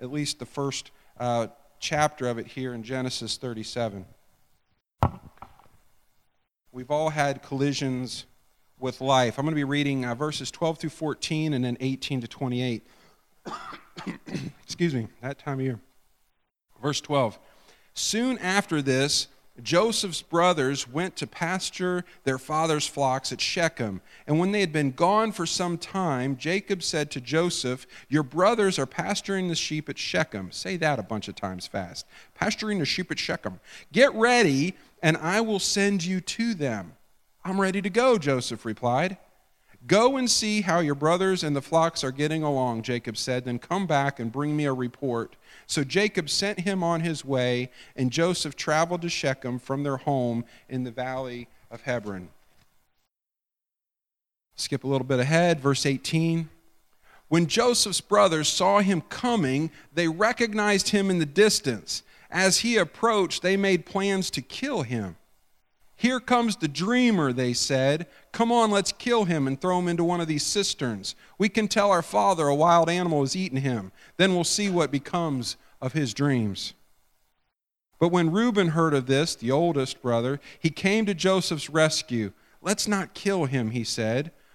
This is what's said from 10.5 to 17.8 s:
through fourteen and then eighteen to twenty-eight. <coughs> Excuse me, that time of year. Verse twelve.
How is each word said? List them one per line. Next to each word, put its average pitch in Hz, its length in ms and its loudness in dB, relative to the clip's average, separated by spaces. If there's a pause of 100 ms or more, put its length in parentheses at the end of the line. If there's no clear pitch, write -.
through 160 100 -6
fourteen 156 640 -4
and 127 100 0
then 120 180 -2
eighteen 135 400 -4
to 117 60 -10
twenty-eight. 123 560 -4 (600)
<coughs> - 80 -10 (1080)
Excuse 170 320 -2
me, 113 120 -4 (140)
that 135 160 -10
time 139 220 -6
of 131 60 -2
year. 120 140 -4 (1040)
Verse 143 180 -2
twelve. 135 380 0 (560)